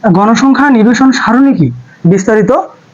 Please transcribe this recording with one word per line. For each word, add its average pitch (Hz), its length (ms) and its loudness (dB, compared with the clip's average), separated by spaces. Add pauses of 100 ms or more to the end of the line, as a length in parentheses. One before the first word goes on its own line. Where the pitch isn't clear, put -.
(120)
গণসংখ্যা 240 580 0
নিবেশন 247 420 2
সারণী 262 420 0
কি, 151 160 -2 (340)
বিস্তারিত 202 480 0 (420)